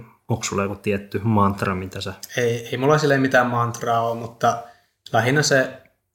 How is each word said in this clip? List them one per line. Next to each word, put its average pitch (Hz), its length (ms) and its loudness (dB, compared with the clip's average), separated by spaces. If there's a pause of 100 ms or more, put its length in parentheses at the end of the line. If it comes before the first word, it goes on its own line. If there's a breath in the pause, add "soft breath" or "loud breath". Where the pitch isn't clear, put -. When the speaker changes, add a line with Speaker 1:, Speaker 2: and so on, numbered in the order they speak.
(300)
Speaker 1:
onks - 180 -2
sulla 98 160 -2
joku 101 120 -4
tietty 101 480 -4
mantra, 101 520 2
mitä 95 260 -8
sä 95 120 -8 (240)
Speaker 2:
Ei, 120 340 -2
ei 127 60 -4
mulla 143 200 4
silleen 139 240 2
mitään 131 260 4
mantraa 117 600 -2
ole, 117 100 -4
mutta 117 440 -2 (500 loud breath)
lähinnä 127 300 2
se, 131 380 0 (340)